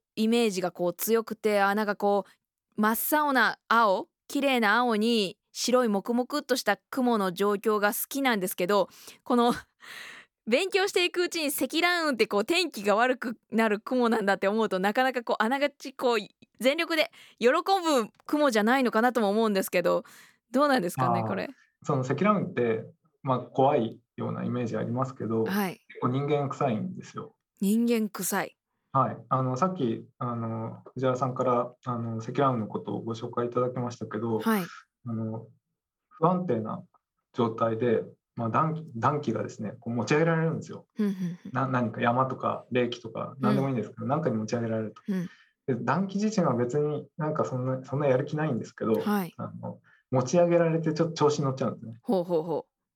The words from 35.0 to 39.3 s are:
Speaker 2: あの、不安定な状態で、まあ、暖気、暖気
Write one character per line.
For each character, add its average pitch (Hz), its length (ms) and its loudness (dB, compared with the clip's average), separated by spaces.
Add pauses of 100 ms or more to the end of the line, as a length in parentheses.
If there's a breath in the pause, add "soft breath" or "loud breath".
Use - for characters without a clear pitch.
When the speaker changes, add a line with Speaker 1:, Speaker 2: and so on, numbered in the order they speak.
Speaker 2:
あ 113 60 -6
の、 110 340 -6 (600)
不 - 180 0
安 180 180 2
定 113 140 0
な 110 240 -6 (500)
状 113 180 0
態 113 260 0
で、 110 260 2 (320)
ま 120 100 -4
あ、 113 40 -2
暖 156 260 2
気、 - 80 -8 (120)
暖 135 260 0
気 113 120 -2